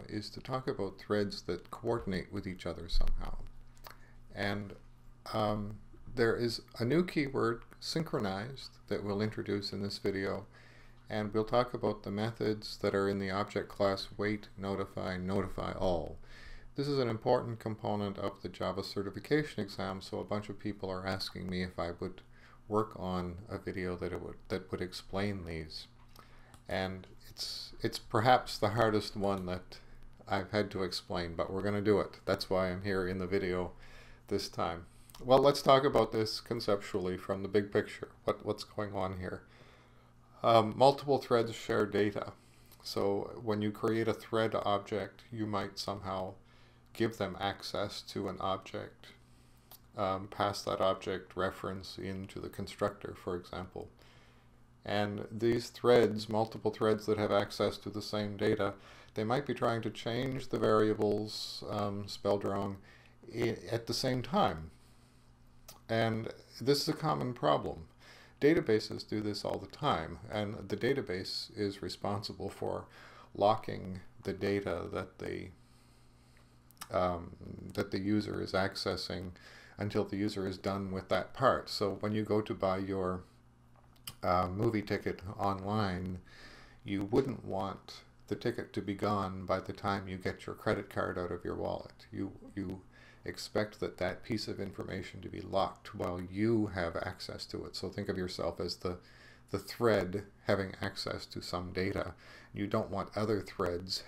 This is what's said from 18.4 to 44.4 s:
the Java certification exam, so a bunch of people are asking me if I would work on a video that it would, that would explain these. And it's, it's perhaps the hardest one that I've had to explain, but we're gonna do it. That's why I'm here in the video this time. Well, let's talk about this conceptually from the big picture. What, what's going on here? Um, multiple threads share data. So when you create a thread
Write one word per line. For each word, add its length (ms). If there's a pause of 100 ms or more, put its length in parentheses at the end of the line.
the 80
Java 340
certification 800
exam, 380
so 200
a 40
bunch 240
of 100
people 320
are 160
asking 440
me 120
if 160
I 120 (100)
would 220 (440)
work 300
on 400 (140)
a 80
video 380
that 140
it 120
would, 140 (120)
that 220
would 100
explain 640
these. 420 (800)
And 400 (220)
it's, 540
it's 160
perhaps 580
the 140
hardest 480
one 260
that 360 (460)
I've 240
had 200
to 120
explain, 520
but 180
we're 80
gonna 220
do 180
it. 240
That's 240
why 220
I'm 140
here 220
in 120
the 80
video 460 (560)
this 200
time. 380 (360)
Well, 180
let's 200
talk 240
about 260
this 300
conceptually 760
from 240
the 60
big 220
picture. 380 (160)
What, 220
what's 180
going 300
on 240
here? 240 (1000)
Um, 320
multiple 440
threads 360
share 300
data. 480 (500)
So 640
when 160
you 120
create 360
a 60
thread 400